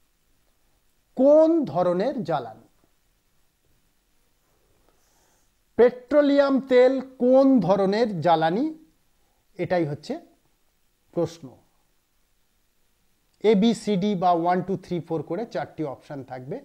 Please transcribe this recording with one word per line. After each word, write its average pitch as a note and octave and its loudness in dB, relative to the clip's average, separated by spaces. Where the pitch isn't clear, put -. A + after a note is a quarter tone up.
কোন D#4 4
ধরনের F3+ -2
জ্বালানি? C#3 -8
পেট্রোলিয়াম C#4 2
তেল C4 2
কোন C4 4
ধরনের G3 0
জ্বালানি? E3+ 0
এটাই F3+ -2
হচ্ছে D3 -10
প্রশ্ন। D#3 -8
এ, G#3+ 4
বি, G#3+ 2
সি, G#3 -4
ডি G#3 -2
বা F3+ 0
ওয়ান, F3 0
টু, F#3+ -6
থ্রি, F3+ -8
ফোর D#3 -8
করে F3+ -8
চারটি D#3 -10
অপশন C#3 -14
থাকবে, C3 -14